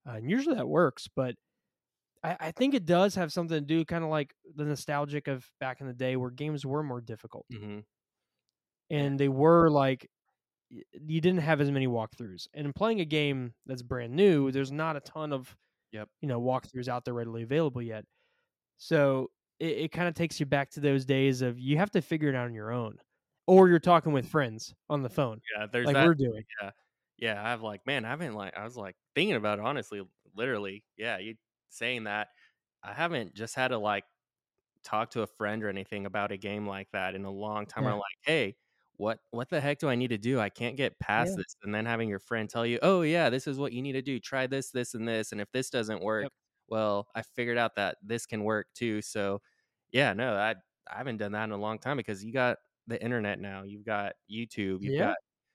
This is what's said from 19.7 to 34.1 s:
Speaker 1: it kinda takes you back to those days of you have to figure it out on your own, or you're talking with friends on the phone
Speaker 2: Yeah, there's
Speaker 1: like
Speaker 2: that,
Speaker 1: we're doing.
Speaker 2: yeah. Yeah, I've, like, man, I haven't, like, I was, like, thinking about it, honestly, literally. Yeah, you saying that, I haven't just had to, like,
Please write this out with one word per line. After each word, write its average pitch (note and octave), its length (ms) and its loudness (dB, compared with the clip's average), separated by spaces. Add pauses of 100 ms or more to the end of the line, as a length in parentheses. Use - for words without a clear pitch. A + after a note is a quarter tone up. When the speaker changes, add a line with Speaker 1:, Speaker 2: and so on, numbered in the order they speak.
Speaker 1:
it D#3 140 -4
kinda F3 200 -2
takes E3 280 -4
you D3 60 0
back C#3 260 0
to - 80 -10
those C#3 260 4
days C3+ 360 2
of B2 180 -2
you C#3 180 2
have G3+ 140 2
to F3 100 2
figure D3+ 280 0
it C3 60 0
out B2 100 -2
on A#2+ 80 -8
your A2 180 -6
own, A#2 260 -4 (480)
or F#3 220 12
you're E3+ 120 8
talking E3 320 6
with C3 160 2
friends A#2 460 -2 (160)
on C#3+ 120 0
the B2+ 80 -4
phone A2+ 320 -2 (140)
Speaker 2:
Yeah, G#2+ 100 -4
there's B2 240 2
Speaker 1:
like C#3 80 6
Speaker 2:
that, - 20 6
Speaker 1:
we're E3+ 140 8
doing. A#2 300 0 (180)
Speaker 2:
yeah. G2+ 80 -8 (480)
Yeah, A2 340 -2
I've, A2+ 100 -6
like, G#2 240 -8
man, C3 180 -2
I A2+ 60 -6
haven't, C#3+ 240 -6
like, G2 220 -8
I G2+ 80 -8
was, A#2+ 120 -12
like, G2 200 -10 (180)
thinking F#3 220 2
about G#2+ 220 0
it, G#2 60 -6
honestly, A2+ 380 -4 (320)
literally. G#2 500 -4 (140)
Yeah, A2 200 -4
you G#2+ 180 -10 (340)
saying A#2 340 -4
that, G#2 240 -4 (540)
I G2+ 120 -12
haven't C#3+ 400 -4
just A2+ 200 -10
had C3 140 0
to, B2 100 -2
like, G#2 260 0 (800)